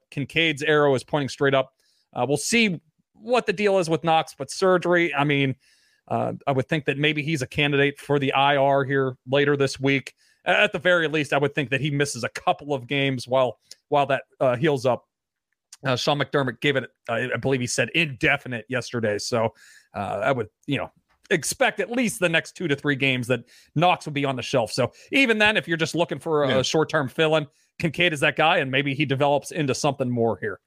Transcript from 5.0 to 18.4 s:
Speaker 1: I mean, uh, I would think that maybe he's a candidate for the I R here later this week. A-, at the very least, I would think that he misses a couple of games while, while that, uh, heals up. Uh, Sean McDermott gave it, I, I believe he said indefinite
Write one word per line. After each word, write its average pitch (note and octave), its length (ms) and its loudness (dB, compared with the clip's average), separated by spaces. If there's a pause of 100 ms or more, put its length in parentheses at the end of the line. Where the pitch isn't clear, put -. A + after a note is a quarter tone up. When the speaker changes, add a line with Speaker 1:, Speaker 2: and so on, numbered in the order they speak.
Speaker 1:
I C#3+ 100 0
mean, C#3 300 2 (540)
uh, A#2 240 -2 (140)
I C#3+ 60 2
would C3 140 0
think D#3+ 200 -4
that C3+ 100 -2
maybe D3+ 260 0
he's D3 200 -4
a B2 40 -4
candidate C#3+ 520 0
for C#3+ 200 0
the C3+ 140 0
I C#3 240 2
R C#3 280 2
here C3+ 340 -2 (100)
later C#3+ 260 2
this C3+ 240 0
week. C3+ 360 -2 (320)
A-, G3 140 2
at G#3 120 2
the F#3+ 60 -4
very F3 300 2
least, D3 260 -2
I C#3+ 40 2
would C#3+ 160 0
think C3+ 160 -2
that C3 120 -2
he D3+ 80 -2
misses C#3 340 -2
a A#2 60 -6
couple D3 420 -2
of B2 140 -4
games C#3 420 -2
while, B2+ 300 2 (300)
while C#3+ 180 2
that, C3+ 160 0 (180)
uh, B2+ 160 2
heals C3+ 300 0
up. A#2+ 200 0 (800)
Uh, C3 100 0
Sean D3 240 0
McDermott C3+ 440 -2
gave C#3+ 140 2
it, A#2+ 120 -2 (180)
I, A#2+ 280 -4
I - 20 -2
believe C3 240 -2
he B2 60 -4
said B2+ 280 -2
indefinite C#3 760 -2